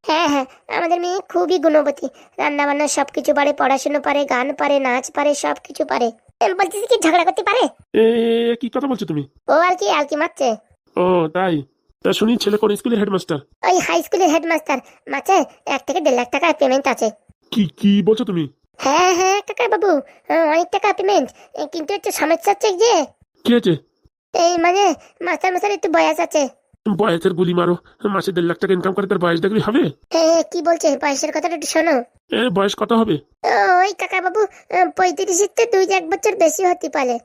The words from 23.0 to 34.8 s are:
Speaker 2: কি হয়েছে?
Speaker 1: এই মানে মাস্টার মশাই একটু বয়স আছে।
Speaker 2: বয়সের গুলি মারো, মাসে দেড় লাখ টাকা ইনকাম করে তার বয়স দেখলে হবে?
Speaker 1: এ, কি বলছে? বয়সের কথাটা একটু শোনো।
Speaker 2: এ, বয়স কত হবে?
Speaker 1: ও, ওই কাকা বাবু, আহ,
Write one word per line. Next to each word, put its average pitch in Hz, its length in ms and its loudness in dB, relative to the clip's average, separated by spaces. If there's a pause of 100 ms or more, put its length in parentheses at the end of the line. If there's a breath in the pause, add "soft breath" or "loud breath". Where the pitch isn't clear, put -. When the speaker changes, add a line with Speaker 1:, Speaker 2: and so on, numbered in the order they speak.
Speaker 2:
কি - 80 2
হয়েছে? 208 200 4 (600)
Speaker 1:
এই 349 240 2
মানে 359 260 4 (420 soft breath)
মাস্টার 359 280 -2
মশাই 403 240 -2
একটু 339 180 -4
বয়স 320 240 2
আছে। 320 220 0 (580)
Speaker 2:
বয়সের 185 340 0
গুলি 175 200 0
মারো, 175 220 2 (400 soft breath)
মাসে 190 200 -2
দেড় 175 140 0
লাখ 165 120 -2
টাকা 190 120 2
ইনকাম 185 200 0
করে 190 140 -4
তার 190 160 0
বয়স 170 180 2
দেখলে 202 180 0
হবে? 254 240 0 (360)
Speaker 1:
এ, 330 40 4 (280)
কি 349 100 -4
বলছে? 339 360 2
বয়সের 294 380 -4
কথাটা 330 220 -4
একটু 302 160 -10
শোনো। 320 220 2 (420)
Speaker 2:
এ, 220 40 0 (160)
বয়স 196 240 0
কত 220 120 -2
হবে? 220 220 2 (280)
Speaker 1:
ও, - 100 0 (280)
ওই 392 180 0
কাকা 370 220 -4
বাবু, 370 240 -2
আহ, - 420 -2 (100)